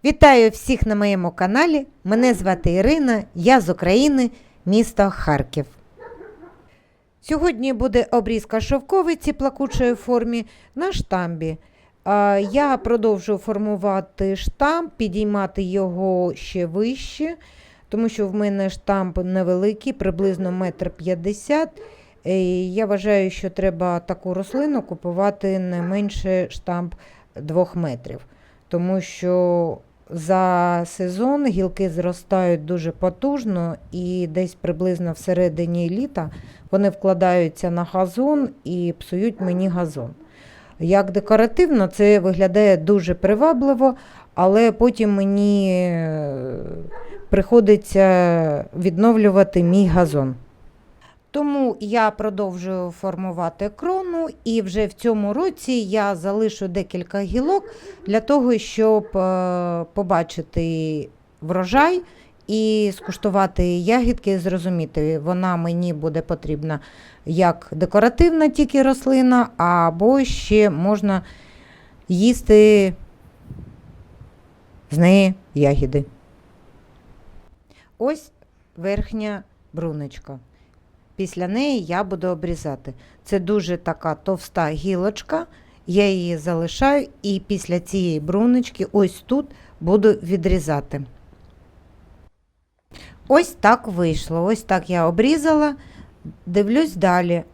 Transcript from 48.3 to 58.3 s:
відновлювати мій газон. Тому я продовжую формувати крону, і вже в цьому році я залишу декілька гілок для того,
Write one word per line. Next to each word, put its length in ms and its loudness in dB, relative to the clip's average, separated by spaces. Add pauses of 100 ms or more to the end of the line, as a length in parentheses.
відновлювати 880 4
мій 240 4
газон. 480 2 (960)
Тому 480 -2
я 320 0
продовжую 800 -6
формувати 840 -6
крону, 520 -4 (160)
і 180 0
вже 240 -2
в 80 -10
цьому 400 -2
році 380 -4
я 440 -2
залишу 520 -4
декілька 540 -6
гілок 420 -2 (420)
для 140 0
того, 380 2